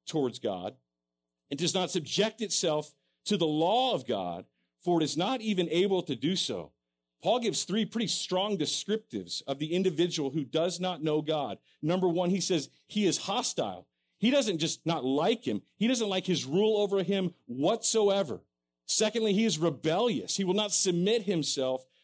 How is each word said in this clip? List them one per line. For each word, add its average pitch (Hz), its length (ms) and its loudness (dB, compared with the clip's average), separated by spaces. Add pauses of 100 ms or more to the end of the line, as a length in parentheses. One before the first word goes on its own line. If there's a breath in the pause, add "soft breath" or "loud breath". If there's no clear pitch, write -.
towards 135 340 -2
God, 101 360 -4 (760)
it 139 80 -8
does 165 160 -2
not 185 180 -2
subject 185 500 -2
itself 156 520 -2 (320)
to 208 120 0
the 165 100 2
law 202 460 2
of 131 140 -4
God, 92 380 -4 (360)
for 170 180 2
it 160 40 2
is 139 120 -2
not 220 260 -2
even 185 280 0
able 185 320 2
to 139 140 -4
do 147 200 -2
so. 92 360 -4 (500)
Paul 220 180 2
gives 196 240 -2
three 208 220 0
pretty 226 220 -4
strong 196 500 -2
descriptives 143 880 -4
of 139 140 -4
the 151 140 -4
individual 170 580 0
who 151 120 -2
does 170 360 -2
not 180 240 -4
know 156 180 2
God. 147 380 -2 (220 soft breath)
Number 180 280 2
one, 175 220 2
he 190 100 0
says 170 280 0 (180 soft breath)
he 208 180 0
is 160 140 2
hostile. 120 680 -4 (300)
He 233 140 2
doesn't 220 260 2
just - 280 -2
not 156 200 0
like 147 400 2
him. 107 160 -2 (160)
He 214 100 0
doesn't 233 220 0
like 190 160 0
his 143 200 0
rule 208 320 2
over 196 260 2
him 190 300 0 (120)
whatsoever. 196 960 2 (440)
Secondly, 214 480 2
he 220 120 4
is 156 140 2
rebellious. 160 800 0
He 202 60 0
will 180 120 2
not 208 180 0
submit 190 500 2
himself 135 640 -2 (180)